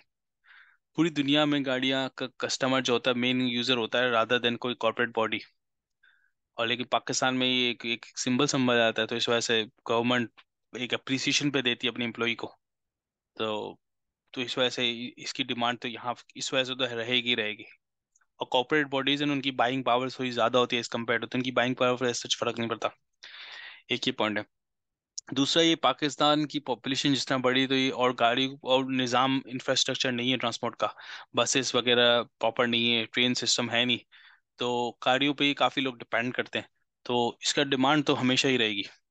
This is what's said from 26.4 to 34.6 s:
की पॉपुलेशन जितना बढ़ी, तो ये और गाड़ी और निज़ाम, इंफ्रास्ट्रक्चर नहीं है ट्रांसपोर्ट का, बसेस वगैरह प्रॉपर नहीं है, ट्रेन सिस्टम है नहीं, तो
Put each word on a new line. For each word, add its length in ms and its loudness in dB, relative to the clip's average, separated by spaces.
की 140 -6
पॉपुलेशन 560 -2
जितना 240 0
बढ़ी, 280 2
तो 80 0
ये 160 2
और 240 0
गाड़ी 500 2
और 220 2
निज़ाम, 600 2
इंफ्रास्ट्रक्चर 640 -2
नहीं 180 -2
है 60 2
ट्रांसपोर्ट 380 -4
का, 200 -2
बसेस 380 2
वगैरह 480 4
प्रॉपर 440 0
नहीं 260 2
है, 120 0
ट्रेन 300 0
सिस्टम 360 -2
है 140 0
नहीं, 140 0
तो 460 -2